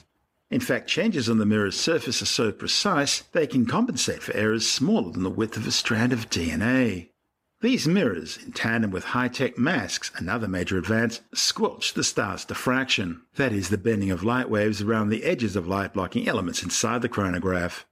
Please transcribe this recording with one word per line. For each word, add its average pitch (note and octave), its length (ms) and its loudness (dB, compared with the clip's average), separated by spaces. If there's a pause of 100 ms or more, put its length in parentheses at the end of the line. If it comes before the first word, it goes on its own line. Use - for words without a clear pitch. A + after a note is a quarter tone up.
(500)
In C3 100 0
fact, A#2+ 280 -2
changes E3 400 0
on A2+ 100 4
the G#2+ 80 4
mirror's G#2 340 2
surface D#3+ 420 0
are - 40 -2
so A2+ 260 0
precise, - 720 0 (100)
they D#3+ 140 2
can B2 200 2
compensate F#3 560 0
for - 140 -4
errors A2 320 2
smaller D#3 420 2
than E2+ 140 -4
the F#2+ 60 0
width A2 260 -2
of G#2+ 100 -4
a B2 60 -2
strand A#2+ 400 2
of A2+ 180 -2
D E2 200 -2
N D#2+ 120 -2
A. A2+ 460 2 (520)
These A3 280 2
mirrors, G#2+ 520 0
in B2+ 120 -14
tandem A2+ 400 0
with F2+ 100 -4
high-tech B2 560 -2
masks, B2+ 560 -2
another G#2+ 320 -4
major F#2 320 0
advance, A2 440 0 (120)
squelch - 600 -2
the D3+ 100 -2
star's G2 400 -2
diffraction, B2+ 800 -2 (120)
that C3 180 0
is, G2 160 0
the G#2 80 0
bending G2+ 360 2
of F2 100 -2
light A#2+ 260 2
waves G#2+ 320 2
around G#2+ 280 2
the A2 160 0
edges A#2 320 0
of E2+ 100 -2
light-blocking F#2+ 600 -2
elements F#2 340 -2
inside A2+ 400 -2
the B2 60 0
coronagraph. F2+ 840 0